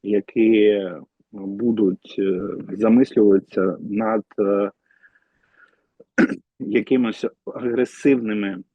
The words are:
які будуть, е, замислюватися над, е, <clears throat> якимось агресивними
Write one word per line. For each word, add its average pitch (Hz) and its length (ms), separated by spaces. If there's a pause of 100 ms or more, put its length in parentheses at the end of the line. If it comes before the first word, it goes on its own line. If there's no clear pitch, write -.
які 104 760 (500)
будуть, 101 880
е, 95 220 (300)
замислюватися 101 1040 (120)
над, 110 340 (160)
е, 101 320 (1500)
<clears throat> - 240 (180)
якимось 120 680 (200)
агресивними 113 1160 (120)